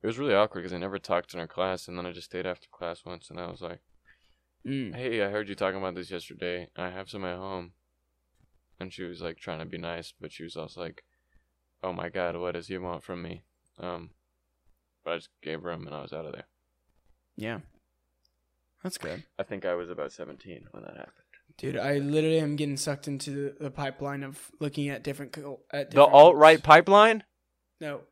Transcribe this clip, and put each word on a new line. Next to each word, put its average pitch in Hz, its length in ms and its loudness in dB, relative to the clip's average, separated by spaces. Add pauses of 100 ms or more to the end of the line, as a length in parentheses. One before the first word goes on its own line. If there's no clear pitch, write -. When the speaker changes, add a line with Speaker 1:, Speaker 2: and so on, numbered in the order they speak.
Speaker 1:
it 101 40 -4
was 113 120 -6
really 139 160 0
awkward 98 280 0
'cause 90 100 -10
I 90 40 -8
never 95 220 -8
talked 87 340 -4
in 90 80 -12
her 82 60 -10
class, 92 420 -6
and 87 80 -12
then 90 80 -10
I 90 80 -10
just 87 140 -18
stayed 92 180 -10
after 90 260 -10
class 85 320 -12
once, 87 260 -18
and 82 100 -18
I 87 80 -12
was 87 140 -16
like, 87 200 -14 (840)
Speaker 2:
Mm. 131 300 -10
Speaker 1:
"Hey, 120 280 -6
I 98 60 -2
heard 104 200 -6
you 98 60 -10
talking 95 240 -4
about 92 160 -8
this 90 160 -12
yesterday. 87 680 -10
I 90 120 -8
have 95 200 -14
some 98 160 -12
at 90 120 -8
home." 92 360 -12 (1040)
And 92 140 -14
she - 100 -14
was, 87 180 -14
like, 82 180 -10
trying 80 200 -10
to 82 60 -12
be 87 140 -14
nice, 82 420 -12
but 80 100 -16
she - 120 -18
was 82 120 -16
also 80 260 -14
like, 82 220 -14 (760)
"Oh 92 120 -6
my 87 160 -8
God, 87 260 -6
what 87 180 -6
does 85 140 -10
he 92 100 -10
want 87 260 -10
from 87 200 -12
me?" 90 200 -14 (360)
Um, 87 320 -12 (920)
but 82 100 -6
I - 40 -4
just 82 120 -14 (120)
gave 78 220 -10
her 87 80 -8
'em 80 160 -12
and 73 80 -14
I 76 80 -10
was - 100 -14
out 78 120 -10
of - 80 -14
there. - 140 -18 (880)
Speaker 2:
Yeah. 110 260 -10 (1200)
That's 185 160 -10
good. 87 240 -10 (160)
Speaker 1:
I 98 40 -6
think 98 220 -10
I 90 80 -2
was 87 160 -6
about 76 220 -8
seventeen - 600 -18
when - 120 -18
that 50 120 -18
happened. - 180 -20 (440)
Speaker 2:
Dude, 131 200 -8
I 143 200 -4
literally 156 420 0
am 147 160 -4
getting 143 220 -4
sucked 143 300 -8
into 143 240 -8
the, 139 340 -8
the 135 60 -8
pipeline 139 520 -8
of - 360 -16
looking 143 300 -4
at 139 140 -10
different 143 300 -10
cul-, 143 380 -14
at 143 180 -6
Speaker 1:
The - 60 -2
Speaker 2:
different 143 180 10
Speaker 1:
alt-right 156 440 12
Speaker 2:
cults. 156 100 -6
Speaker 1:
pipeline? 202 560 10 (580)
Speaker 2:
No. 147 200 -10 (100)